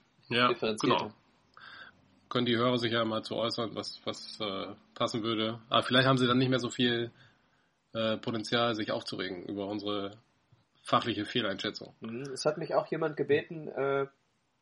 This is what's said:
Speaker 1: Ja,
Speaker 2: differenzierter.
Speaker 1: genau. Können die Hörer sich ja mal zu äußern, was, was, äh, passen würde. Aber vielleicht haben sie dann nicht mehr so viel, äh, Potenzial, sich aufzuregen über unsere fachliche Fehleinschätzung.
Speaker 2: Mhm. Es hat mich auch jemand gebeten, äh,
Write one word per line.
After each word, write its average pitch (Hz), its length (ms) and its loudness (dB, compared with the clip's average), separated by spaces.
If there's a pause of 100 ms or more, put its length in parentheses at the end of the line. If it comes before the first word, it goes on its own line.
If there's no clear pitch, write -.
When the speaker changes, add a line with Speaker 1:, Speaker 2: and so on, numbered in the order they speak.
(300)
Speaker 1:
Ja, 120 200 6
Speaker 2:
differenzierter. 117 480 2
Speaker 1:
genau. 107 160 -4 (1160)
Können 123 160 0
die 120 100 4
Hörer 123 220 4
sich 117 160 0
ja 117 100 2
mal 110 200 -2
zu 110 120 -6
äußern, 113 400 -2
was, 104 300 -8
was, - 340 -8
äh, 95 280 -4 (260)
passen 113 300 -2
würde. 110 360 -2 (100)
Aber 117 140 4
vielleicht 127 240 4
haben 135 100 8
sie 127 100 4
dann 123 100 4
nicht 127 120 4
mehr 127 100 4
so 120 100 -2
viel, 117 420 2 (840)
äh, 110 240 0
Potenzial, 117 560 0
sich 107 180 -4
aufzuregen 92 560 -4
über 101 200 -2
unsere 101 500 -4 (640)
fachliche 113 420 2
Fehleinschätzung. 104 760 -4
Speaker 2:
Mhm. 117 220 -8 (120)
Es 127 120 -4
hat 151 120 2
mich 151 160 -4
auch 156 140 2
jemand 156 300 -2
gebeten, 151 500 0
äh, 139 400 0 (540)